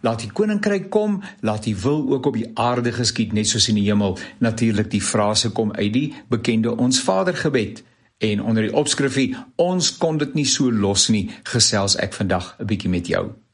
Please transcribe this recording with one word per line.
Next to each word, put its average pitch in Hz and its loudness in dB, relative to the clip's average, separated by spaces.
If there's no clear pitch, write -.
"Laat 113 0
die 104 -10
koninkryk 202 0
kom, 208 0
laat 107 -2
die 107 -2
wil 139 0
ook 139 0
op 139 2
die 113 -4
aarde 120 0
geskied, 113 -2
net 107 0
soos 110 2
in 110 2
die 101 2
hemel." 101 2
Natuurlik, 113 0
die 101 0
frase 107 0
kom 107 -2
uit 104 -2
die 147 0
bekende 113 0
Ons 123 2
Vader 190 2
gebed. 131 -2
En 104 0
onder 110 2
die 104 -2
opskrifie, 135 0
"Ons 175 0
kon 160 0
dit 143 -4
nie 151 0
so 127 2
los 101 2
nie," 104 2
gesels 101 0
ek - -4
vandag 90 -2
'n 113 -6
bietjie 98 -2
met 87 -2
jou. 90 -2